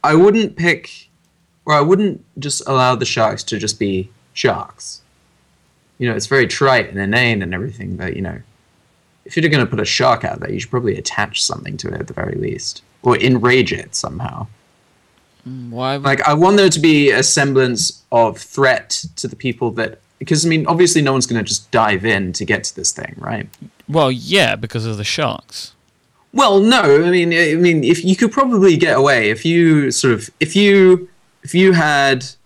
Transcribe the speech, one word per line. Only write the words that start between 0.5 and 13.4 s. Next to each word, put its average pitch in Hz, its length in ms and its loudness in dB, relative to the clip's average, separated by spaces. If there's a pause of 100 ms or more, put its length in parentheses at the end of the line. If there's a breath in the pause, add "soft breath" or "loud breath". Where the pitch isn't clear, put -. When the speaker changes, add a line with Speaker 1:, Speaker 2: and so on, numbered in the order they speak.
Speaker 1:
pick, - 520 -4 (560)
or 151 100 0
I 147 60 4
wouldn't 185 440 0 (140)
just 139 280 -8
allow 127 280 2
the 120 100 -4
sharks 110 400 -2
to 110 140 -6
just 104 200 -6
be 98 320 -4 (240)
sharks. - 680 -6 (960)
You 127 100 -2
know, 113 60 -2
it's 104 120 -6
very 131 200 2
trite 131 440 0
and 95 80 -8
inane 107 440 0
and 90 120 -6
everything, 95 420 -10
but, 87 180 -8
you 95 80 -8
know, 87 160 -10 (880)
if - 120 -10
you're 160 120 0
gonna 143 180 2
put 107 140 -4
a 104 40 -2
shark - 400 0
out - 160 -8
there, - 120 -10
you 98 80 -6
should - 100 -14
probably 120 260 -2
attach - 460 -6
something - 360 -8
to - 100 -10
it - 120 -10
at - 60 -10
the - 80 -16
very - 220 -8
least, - 460 -8 (200)
or 123 160 2
enrage 123 540 2